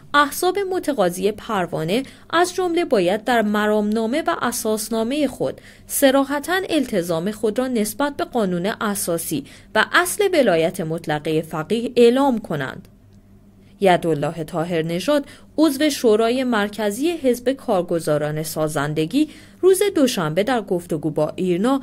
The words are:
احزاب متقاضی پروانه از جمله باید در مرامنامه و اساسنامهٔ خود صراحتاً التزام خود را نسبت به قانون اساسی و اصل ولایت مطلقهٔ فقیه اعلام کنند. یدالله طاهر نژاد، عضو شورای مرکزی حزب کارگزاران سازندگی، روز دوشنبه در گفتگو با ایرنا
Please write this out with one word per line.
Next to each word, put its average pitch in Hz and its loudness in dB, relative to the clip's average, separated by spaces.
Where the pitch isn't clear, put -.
احزاب 320 0
متقاضی 220 -2
پروانه 185 -4
از 349 2
جمله 349 0
باید 208 2
در 240 2
مرامنامه 214 0
و 330 -2
اساسنامهٔ 226 -2
خود 160 -4
صراحتاً 277 2
التزام 180 0
خود 214 -4
را 254 0
نسبت 262 -2
به 349 -4
قانون 190 -2
اساسی 175 -4
و 220 2
اصل 359 2
ولایت 175 2
مطلقهٔ 160 -2
فقیه 202 -4
اعلام 240 6
کنند. 139 -8
یدالله 165 2
طاهر 165 -2
نژاد، 190 0
عضو 302 4
شورای 233 2
مرکزی 214 -2
حزب 262 0
کارگزاران 160 -2
سازندگی، 156 -2
روز 370 6
دوشنبه 190 2
در 240 0
گفتگو 175 -4
با 156 -2
ایرنا 190 0